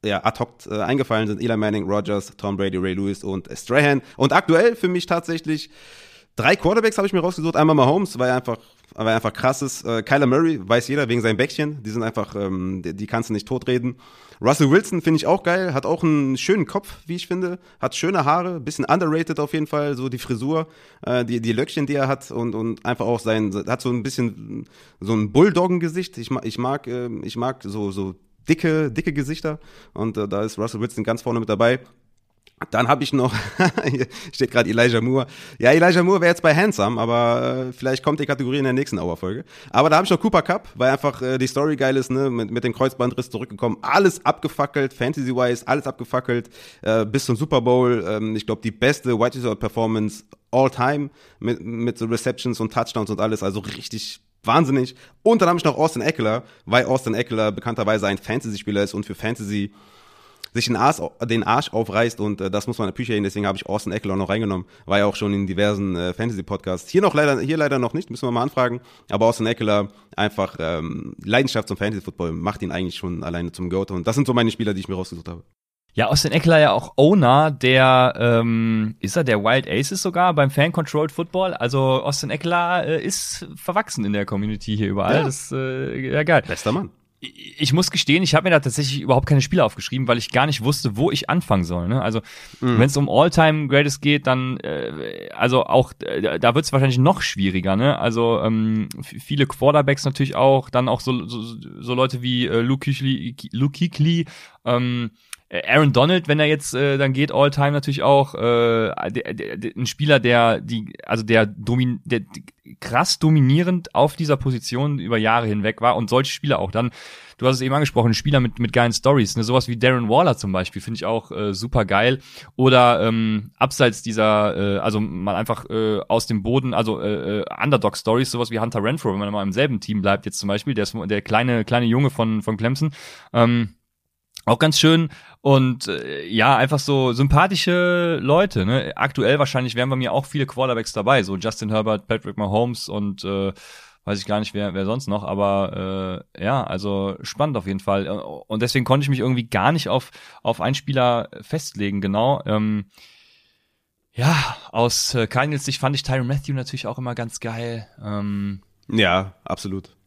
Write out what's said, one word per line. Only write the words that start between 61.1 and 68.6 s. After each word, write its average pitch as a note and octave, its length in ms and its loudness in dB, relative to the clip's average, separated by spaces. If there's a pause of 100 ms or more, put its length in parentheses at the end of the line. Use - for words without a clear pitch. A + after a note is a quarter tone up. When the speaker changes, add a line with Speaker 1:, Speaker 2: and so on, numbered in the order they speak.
Speaker 1:
den A2+ 200 0
Arsch B2+ 280 0
aufreißt A2+ 480 -2
und, G#2 220 -4
äh, F#2+ 100 -4
das G2+ 160 -4
muss A#2+ 100 -6
man G2+ 120 -2
appreciaten, A2 340 -4
deswegen G2+ 240 -4
habe F#2+ 80 -2
ich - 120 -12
Austin G2+ 260 -4
Eckler G2 240 -4
noch F#2+ 100 -2
reingenommen, G2 380 -2 (200)
war G2 120 0
ja G#2 80 4
auch G2+ 100 0
schon G2+ 180 -2
in G2 140 -2
diversen, G2 480 -2
äh, F2 180 -4
Fantasy-Podcasts. G2 760 -6
Hier F#3+ 120 2
noch G3 120 2
leider, D3 260 2
hier D3 160 -2
leider C#3+ 240 0
noch A#2+ 140 -2
nicht, D#3+ 160 -6
müssen A#2+ 180 -6
wir A#2+ 40 -2
mal A#2 100 0
anfragen, B2+ 400 -2 (280)